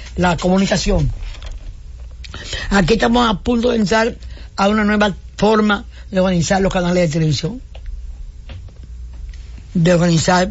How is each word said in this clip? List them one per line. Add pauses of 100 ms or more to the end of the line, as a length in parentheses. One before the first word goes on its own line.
(160)
la
comunicación. (1600)
Aquí
estamos
a
punto
de
entrar (400)
a
una
nueva (220)
forma (260)
de
organizar
los
canales
de
televisión, (2250)
de
organizar